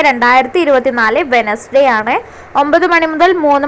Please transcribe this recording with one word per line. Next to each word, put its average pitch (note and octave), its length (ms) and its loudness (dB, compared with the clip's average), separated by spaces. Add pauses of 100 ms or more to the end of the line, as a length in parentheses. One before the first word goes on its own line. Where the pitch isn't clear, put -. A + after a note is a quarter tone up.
രണ്ടായിരത്തി B3+ 560 0
ഇരുപത്തിനാല് B3+ 560 0 (140)
വെനസ്ഡേ A#3 500 -2 (140)
ആണ്. A3 180 -2 (460)
ഒമ്പത് D4+ 320 0
മണി E4 180 0
മുതൽ E4 200 2 (120)
മൂന്ന് C#4+ 240 0